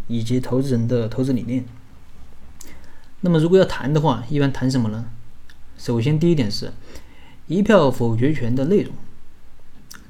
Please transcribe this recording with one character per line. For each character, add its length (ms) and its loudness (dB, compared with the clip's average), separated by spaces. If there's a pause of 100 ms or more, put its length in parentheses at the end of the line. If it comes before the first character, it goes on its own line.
以 140 0
及 180 0
投 220 0
资 100 0
人 160 2
的 200 0
投 160 -2
资 80 0
理 120 0
念。 200 -2 (1600)
那 100 2
么 80 6
如 100 4
果 80 8
要 80 8
谈 260 -2
的 80 4
话， 300 2
一 100 2
般 140 4
谈 160 0
什 100 2
么 100 0
呢？ 160 -6 (760)
首 200 -2
先 200 2
第 120 4
一 40 4
点 160 2
是 200 -4 (760)
一 160 2
票 260 8
否 260 2
决 160 4
权 240 2
的 100 2
内 180 4
容， 100 -10 (1160)